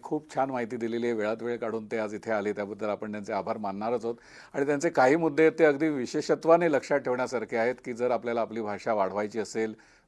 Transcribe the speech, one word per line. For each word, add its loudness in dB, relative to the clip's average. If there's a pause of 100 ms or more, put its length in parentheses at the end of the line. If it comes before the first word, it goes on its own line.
खूप -6
छान 0
माहिती -4
दिलेली -2
आहे. 0
वेळात -2
वेळ -4
काढून -6
ते -6
आज -4
इथे -6
आले, -2
त्याबद्दल -6
आपण -4
त्यांचे -8
आभार -4
मानणारच -4
आहोत. -4 (380)
आणि 0
त्यांचे 0
काही 6
मुद्दे 4
आहेत 4
ते 8
अगदी 4
विशेषत्वाने 2
लक्षात 2
ठेवण्यासारखे -2
आहेत, 2 (100)
की -6
जर 0
आपल्याला -2
आपली -4
भाषा -4
वाढवायची 0
असेल, -2 (340)